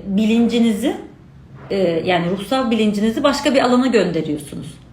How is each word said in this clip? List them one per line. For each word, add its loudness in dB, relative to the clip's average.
bilincinizi, 2
e, -2
yani 0
ruhsal -2
bilincinizi 0
başka 0
bir 4
alana 2
gönderiyorsunuz. -2